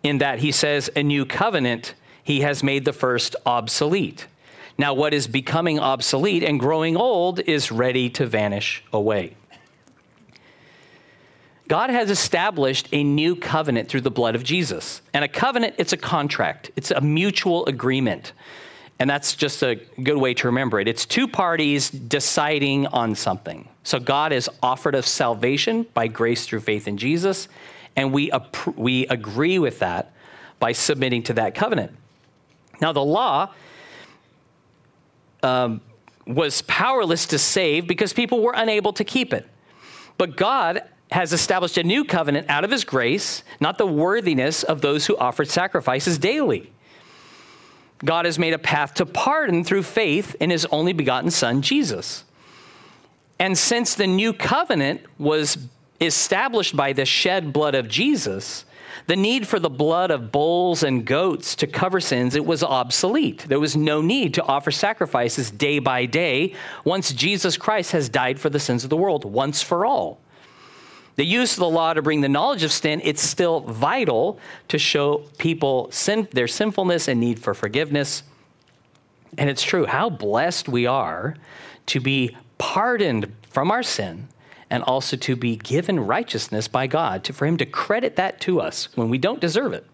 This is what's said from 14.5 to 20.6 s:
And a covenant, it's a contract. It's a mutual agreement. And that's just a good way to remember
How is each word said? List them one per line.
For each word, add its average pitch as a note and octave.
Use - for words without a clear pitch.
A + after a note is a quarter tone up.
And C#3+
a C#3+
covenant, A#3+
it's F#3+
a F3
contract. -
It's -
a C3+
mutual E3+
agreement. B2
And C3
that's C#3+
just C#3+
a B2
good C#3+
way C3
to -
remember B2